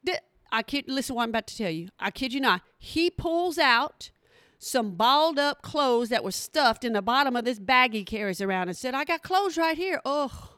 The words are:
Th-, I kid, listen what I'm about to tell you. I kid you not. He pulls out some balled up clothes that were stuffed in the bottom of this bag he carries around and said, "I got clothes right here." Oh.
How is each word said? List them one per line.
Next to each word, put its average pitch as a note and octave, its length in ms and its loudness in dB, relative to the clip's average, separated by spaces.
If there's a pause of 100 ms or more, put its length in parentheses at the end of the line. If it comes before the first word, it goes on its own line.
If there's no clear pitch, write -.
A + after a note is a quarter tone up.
Th-, F4+ 160 -2 (320)
I A3 100 0
kid, C#4 240 -4
listen C4 300 -4
what A#3 60 0
I'm A3+ 60 -2
about A3 180 -4
to - 100 -16
tell G3+ 120 -2
you. E3 200 -6 (100)
I G3+ 120 -2
kid C4 200 -6
you C4+ 80 -2
not. B3 220 2 (180)
He E4+ 300 -2
pulls E4+ 480 -2
out C#4 520 2 (480)
some G#3+ 380 -4
balled C#4 420 4
up C#4+ 240 0
clothes B3 480 0
that A#3 140 0
were G3 80 -4
stuffed B3+ 540 0
in A#3 80 -2
the G#3 80 0
bottom B3+ 340 2
of A#3+ 80 -2
this A#3 160 -2
bag B3+ 340 4
he G#3 120 -4
carries G3+ 340 -4
around F#3 300 -2
and F3+ 80 -6
said, B3+ 180 -4
"I C#4 80 -2
got E4+ 180 -2
clothes F#4 360 0
right D#4+ 200 2
here." F4+ 280 -2
Oh. C#4 520 -4